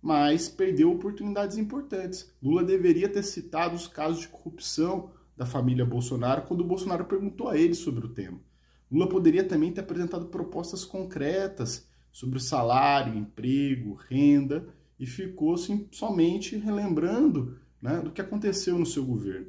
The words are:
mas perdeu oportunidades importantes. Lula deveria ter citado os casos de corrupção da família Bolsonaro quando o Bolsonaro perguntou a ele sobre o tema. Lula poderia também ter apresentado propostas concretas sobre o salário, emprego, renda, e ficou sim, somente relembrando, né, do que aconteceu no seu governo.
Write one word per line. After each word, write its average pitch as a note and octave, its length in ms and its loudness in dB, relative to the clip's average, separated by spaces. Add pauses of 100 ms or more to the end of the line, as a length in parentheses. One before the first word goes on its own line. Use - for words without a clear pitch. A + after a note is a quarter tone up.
mas D3+ 480 2
perdeu E3+ 420 4
oportunidades G3+ 640 -4
importantes. G#3 720 -6 (100)
Lula E3 220 2
deveria F3+ 440 4
ter G3+ 160 -2
citado E3+ 520 -4
os F3 120 -10
casos D#3+ 340 -4
de - 60 -14
corrupção - 840 -4 (240)
da B2+ 100 -6
família B2 400 2
Bolsonaro A#2+ 580 -2
quando F3 180 -2
o F3 60 0
Bolsonaro F3+ 380 -2
perguntou G3+ 420 -4
a G3 100 0
ele E3+ 160 4
sobre A#2+ 320 -4
o A2 40 -8
tema. F#2 300 -10 (500)
Lula F3+ 200 2
poderia F3+ 340 6
também F3 280 0
ter - 100 -6
apresentado E3+ 460 -6
propostas - 580 -8
concretas F#3 1000 -4 (240)
sobre C3 260 -6
o B2+ 40 -4
salário, B2+ 760 4
emprego, A#2+ 800 -2 (100)
renda, C#3+ 580 4 (320)
e C3 60 -8
ficou F3 520 -2
sim, G#3 340 -4
somente G3 640 0
relembrando, G3+ 1040 0 (220)
né, D3 180 -2
do D#3 120 -8
que - 100 -8
aconteceu F#3+ 580 -2
no E3 60 4
seu C#3 180 -2
governo. G2 460 -4